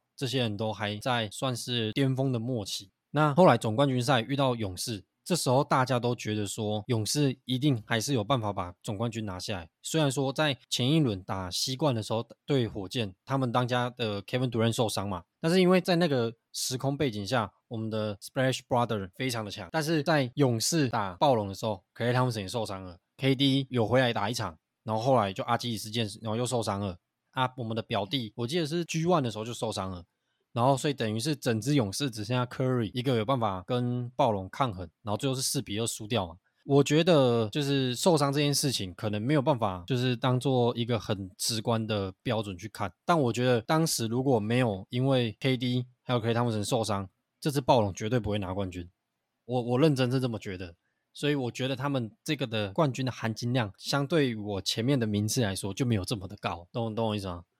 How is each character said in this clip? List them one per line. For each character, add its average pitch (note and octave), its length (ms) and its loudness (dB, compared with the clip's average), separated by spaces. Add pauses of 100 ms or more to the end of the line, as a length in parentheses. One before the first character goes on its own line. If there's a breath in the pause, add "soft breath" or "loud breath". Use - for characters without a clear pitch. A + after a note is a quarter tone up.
(160)
这 C3+ 120 -4
些 C3 120 -2
人 A2 160 0
都 A2 160 -2
还 G#2 260 -4
在 A#2 340 0
算 C3 240 -4
是 A#2 380 -2
巅 C3+ 220 2
峰 C3+ 160 0
的 A#2+ 60 0
末 A#2 260 -4
期。 - 280 -10 (180)
那 D3 240 2
后 F3 140 8
来 B2+ 100 8
总 A2 180 -2
冠 C#3 140 4
军 B2+ 100 2
赛 B2 220 2
遇 A#2+ 140 -4
到 C3 180 2
勇 G2+ 240 -4
士， G#2+ 260 -6 (200)
这 F3+ 120 0
时 - 140 0
候 C3 140 6
大 C#3+ 200 2
家 B2 160 2
都 B2 160 0
觉 G#2+ 200 -4
得 G#2+ 100 -2
说 G#2+ 420 -4
勇 A2+ 160 2
士 C#3 320 2 (100)
一 B2+ 120 0
定 B2+ 300 2
还 A#2 120 0
是 C#3 140 -2
有 A2 100 2
办 B2+ 160 2
法 G#2 140 -2
把 F2+ 300 -6
总 A2 120 -6
冠 A#2 140 -2
军 A2 160 -6
拿 F#2 140 -6
下 G2+ 180 -6
来， E2 120 -12 (120)
虽 - 180 -2
然 C#3+ 120 4
说 C3+ 200 0
在 C#3+ 240 0 (140 soft breath)
前 B2 180 0
一 D#3+ 120 4
轮 G#2 240 0
打 F#2+ 260 -6
西 C3 260 -4
冠 C3 200 0
的 A2 80 -2
时 - 100 -4
候 A2+ 100 -2 (220)
对 C3 220 2
火 F#2+ 200 -8
箭， G#2+ 280 -4 (100)
他 C#3 140 -2
们 B2+ 120 0
当 B2 160 2
家 B2 220 0
的 G#2+ 320 -4
Kevin B2+ 300 -2
Durant A2+ 200 4
受 A2+ 160 2
伤 G2+ 220 -4
嘛， F2+ 140 -6 (180)
但 E3 100 0
是 F#3 80 4
因 F3+ 100 6
为 F#3 120 6
在 F3+ 140 0
那 E3+ 120 2
个 A#2+ 260 0 (180)
时 - 260 -6
空 C#3 200 -2
背 C#3+ 120 0
景 G#2 160 -4
下， G#2+ 260 0 (160)
我 A#2 100 -8
们 A2 120 -4
的 G#2+ 280 -2
Splash C3 500 -2
Brother A2 480 0
非 C3 140 -4
常 A2+ 160 -4
的 G2 60 -10
强， G2 200 -12
但 D#3+ 120 0
是 D#3 200 0
在 C#3+ 320 2
勇 B2+ 240 4
士 C#3+ 300 2
打 G#2 240 -2
暴 C#3 220 4
龙 G#2 120 0
的 F#2+ 60 -8
时 A#2 120 -8
候， G#2+ 180 -4 (120)
Klay A#2+ 180 0
Thompson B2 280 0
也 F#2 60 -6
受 A2 180 -4
伤 F#2+ 180 -10
了 F2+ 140 -16 (200)
，K C3+ 180 2
D C3+ 340 2
有 A#2 180 2
回 A#2+ 120 4
来 B2 120 4
打 G#2+ 180 -2
一 B2+ 40 -4
场， G2 240 -6 (260)
然 A2 120 -2
后 A2 60 -2
后 C3 160 4
来 G2+ 140 4
就 A#2+ 140 -6
阿 A#2+ 120 2
基 A#2+ 140 -4
里 A2 60 -2
斯 G#2+ 120 -8
腱， G#2+ 320 -2
然 A2 100 -4
后 A2 40 0
又 B2 100 0
受 A#2+ 160 0
伤 G2+ 180 -2
了 G2 180 -4 (340)
啊， B2+ 260 0
我 B2+ 60 -6
们 A2+ 120 -4
的 A2+ 60 -2
表 G#2 240 -2
弟 A2+ 300 -6
我 A#2+ 120 -4
记 E3 120 -2
得 D#3+ 60 0
是 E3 200 -4
G D#3+ 200 -4
one F3 160 4
的 A#2+ 100 0
时 G#2 80 -10
候 A2 60 -6
就 A#2+ 60 -8
受 A2 200 -4
伤 F#2+ 180 -4
了， F2 140 -10 (480)
然 A#2 120 0
后 C3+ 140 4
所 C#3 100 -2
以 C#3+ 60 0
等 A2 180 -2
于 A2 80 -2
是 C#3+ 160 -2
整 A#2 240 0
支 B2+ 140 0
勇 A2+ 180 4
士 C#3 200 -4
只 G#2+ 120 -8
剩 B2+ 140 -2
下 B2 80 0
Curry B2 480 -2
一 B2+ 80 -2
个 B2 140 2
有 G#2+ 100 2
办 C3 140 2
法 F#2+ 260 -2
跟 B2 460 -2
暴 C3+ 180 2
龙 F#2+ 200 -2
抗 B2+ 220 -2
衡， F2+ 160 -10 (140)
然 G#2 100 -6
后 G#2+ 60 0
最 C#3 100 -4
后 C3 80 0
是 C3 60 -4
四 - 180 -2
比 G#2 200 -4
二 A#2 80 -2
输 - 180 -8
掉 G#2 220 0
嘛。 D#2+ 80 -14 (300)
我 C#3 180 6
觉 D3+ 200 4
得 B2+ 460 4
就 D3 120 -2
是 C3+ 320 0
受 E3+ 220 4
伤 C#3+ 160 2
这 C#3+ 80 0
件 D3 140 2
事 C3+ 180 0
情 F#2 220 -4
可 - 160 -6
能 G#2 120 -2
没 C3 120 0
有 D3 80 4
办 C#3 160 2
法 F#2+ 280 -2
就 B2+ 120 -2
是 B2+ 180 0
当 B2+ 240 0
做 B2 380 2
一 A#2+ 80 -2
个 A#2 120 0
很 G2 400 -4
直 A2 240 -4
观 A2+ 240 0
的 G2+ 360 -2
标 A2 220 -2
准 G2+ 120 -8
去 G2 140 -12
看， - 240 -6 (100)
但 E3+ 160 2
我 A#2+ 140 2
觉 A#2+ 100 0
得 B2 180 4
当 D#3+ 240 2
时 A#2+ 200 -2
如 A#2 180 -2
果 B2+ 160 4
没 A2+ 200 0
有 G#2+ 300 0
因 B2 180 0
为 B2 320 0
K C3 180 0
D B2 300 -2 (160)
还 B2+ 100 -2
有 A#2+ 80 2
Klay A2+ 120 0
Thompson A2+ 300 0
受 A2+ 180 0
伤， G2 280 -2 (320)
这 D#3+ 100 0
支 C3+ 80 -2
暴 C3 220 4
龙 G2+ 120 0
绝 G#2+ 160 -6
对 B2 80 2
不 G#2+ 120 -2
会 G#2 100 0
拿 F#2 140 -4
冠 F#2+ 180 -4
军， F2 180 -10 (540)
我， B2 180 -2
我 A#2+ 180 0
认 D#3 140 6
真 B2+ 160 2
是 C3 120 0
这 B2+ 80 -2
么 G#2+ 100 -6
觉 F#2+ 180 -10
得。 F2 160 -12 (380)
所 - 180 -2
以 D3 60 2
我 B2 160 -2
觉 B2+ 160 -4
得 C3+ 80 -2
他 C3+ 140 -4
们 B2+ 200 -2 (140)
这 D#3 120 -2
个 C3+ 120 -4
的 G#2+ 240 -2
冠 D3 200 2
军 C3 140 -4
的 B2 60 0
含 A2+ 220 -4
金 A#2+ 180 -4
量 A#2 260 0
相 C#3+ 300 -2
对 D3 220 2
于 A2+ 60 -4
我 G#2 260 -4
前 - 220 -2
面 C#3 140 2
的 A#2 80 2
名 G#2 220 2
次 A#2 140 0
来 G2+ 120 0
说 F#2+ 200 -6
就 C#3 120 -2
没 A#2+ 100 2
有 F2+ 100 0
这 - 100 -4
么 F#2+ 140 -10
的 G#2 80 -14
高， F2 340 -6
懂， A2+ 240 -4
懂 A2+ 140 0
我 G#2+ 60 0
意 G#2 40 -4
思 F#2+ 80 -6
吗？ F2 160 -8 (160)